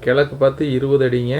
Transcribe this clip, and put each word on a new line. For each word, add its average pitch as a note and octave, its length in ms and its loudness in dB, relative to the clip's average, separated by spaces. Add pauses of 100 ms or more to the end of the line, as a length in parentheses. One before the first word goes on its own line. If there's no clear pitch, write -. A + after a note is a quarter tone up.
கிழக்கு C#3 380 0
பார்த்து C3+ 200 2 (140)
இருபது C#3 320 2
அடிங்க, B2 320 -2